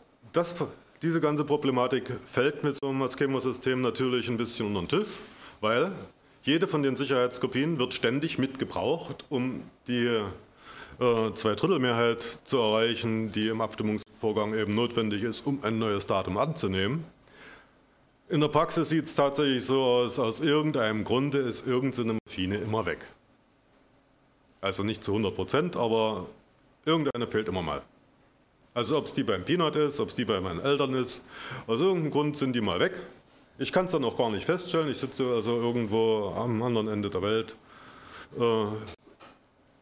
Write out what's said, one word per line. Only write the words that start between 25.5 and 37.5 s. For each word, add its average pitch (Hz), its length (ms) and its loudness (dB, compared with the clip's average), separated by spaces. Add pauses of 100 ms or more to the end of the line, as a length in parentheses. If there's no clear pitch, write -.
aber 110 500 0 (580)
irgendeine 139 440 0
fehlt 107 180 0
immer 92 160 -2
mal. 71 180 -2 (960)
Also 123 240 0
ob's - 140 -4
die 139 100 -2
beim 95 220 0
Peanut 156 320 2
ist, 147 240 0
ob's 101 160 -4
die 127 80 0
bei 98 160 0
meinen 90 180 -4
Eltern 135 360 0
ist, - 300 -4 (440)
aus 117 120 0
irgendeinem 170 300 2
Grund 147 260 0
sind 131 180 0
die 120 60 0
mal 95 200 0
weg. 185 120 2 (640)
Ich - 160 -6
kann's 180 200 2
dann 143 120 2
auch 113 140 -2
gar 117 120 4
nicht 98 140 -4
feststellen. 165 440 0
Ich 120 100 -4
sitze 127 340 -2
also 117 200 0
irgendwo 113 840 2
am 113 260 0
anderen 113 260 0
Ende 104 200 -2
der 92 140 -2
Welt. 110 340 -2 (800)